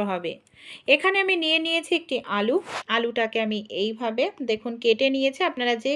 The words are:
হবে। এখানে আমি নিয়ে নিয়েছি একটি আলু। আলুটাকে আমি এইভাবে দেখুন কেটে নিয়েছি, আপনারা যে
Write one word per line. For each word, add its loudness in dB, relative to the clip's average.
হবে। -4
এখানে 4
আমি 2
নিয়ে 2
নিয়েছি -2
একটি -2
আলু। 2
আলুটাকে 0
আমি -2
এইভাবে -2
দেখুন -4
কেটে 4
নিয়েছি, 0
আপনারা 0
যে -2